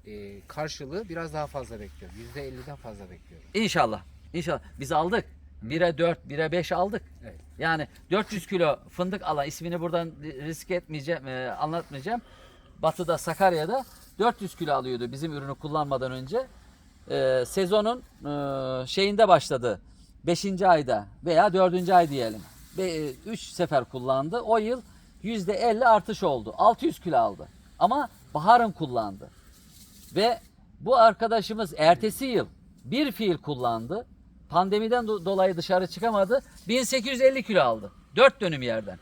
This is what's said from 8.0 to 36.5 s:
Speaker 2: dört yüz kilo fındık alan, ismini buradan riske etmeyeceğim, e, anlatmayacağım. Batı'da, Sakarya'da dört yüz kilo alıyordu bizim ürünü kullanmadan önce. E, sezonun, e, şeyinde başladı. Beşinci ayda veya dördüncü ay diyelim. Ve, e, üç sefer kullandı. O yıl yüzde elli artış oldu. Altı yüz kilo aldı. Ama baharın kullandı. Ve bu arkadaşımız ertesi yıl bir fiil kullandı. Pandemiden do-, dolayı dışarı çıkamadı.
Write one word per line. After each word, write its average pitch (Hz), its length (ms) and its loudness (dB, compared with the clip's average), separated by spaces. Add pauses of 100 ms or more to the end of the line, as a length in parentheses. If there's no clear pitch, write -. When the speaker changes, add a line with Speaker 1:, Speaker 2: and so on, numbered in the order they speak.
Speaker 2:
dört 202 220 -2
yüz 185 140 -10
kilo 170 320 0 (100)
fındık 180 340 -6
alan, 151 240 -2
ismini 165 340 -8
buradan 170 300 -4 (100)
riske 156 540 -10
etmeyeceğim, 151 520 -6
e, 127 240 -8
anlatmayacağım. 156 720 -6 (600)
Batı'da, 160 360 -2
Sakarya'da 180 680 0 (340)
dört 240 220 0
yüz 190 140 -10
kilo 151 180 -4
alıyordu 123 380 -4
bizim 147 220 -8
ürünü 139 220 -10
kullanmadan 143 560 -4
önce. 139 360 -6 (640)
E, 131 380 0
sezonun, 208 520 0 (220)
e, 135 680 -6
şeyinde 202 400 2
başladı. 127 520 4 (440)
Beşinci 185 440 0
ayda 123 400 4 (180)
veya 170 280 4
dördüncü 185 400 4
ay 170 160 8
diyelim. 113 320 -4 (360)
Ve, 185 140 -2
e, 151 220 -4 (120)
üç 214 160 -8
sefer 151 440 -2
kullandı. 135 540 -2
O 226 180 2
yıl 226 240 -2 (420)
yüzde 208 300 -4
elli 226 320 2
artış 196 380 4
oldu. 120 340 -2
Altı 190 280 4
yüz - 140 -2
kilo 156 180 0
aldı. 98 300 0 (320)
Ama 240 300 2 (240)
baharın 214 380 6
kullandı. 113 580 -6 (840)
Ve 220 240 2 (400)
bu 233 180 2
arkadaşımız 220 800 4
ertesi 208 480 4
yıl 208 220 0 (380)
bir 247 260 -2
fiil 185 260 -2
kullandı. 123 680 -4 (440)
Pandemiden 214 560 2
do-, 208 200 -4
dolayı 190 320 2
dışarı 185 300 0
çıkamadı. 214 540 0 (260)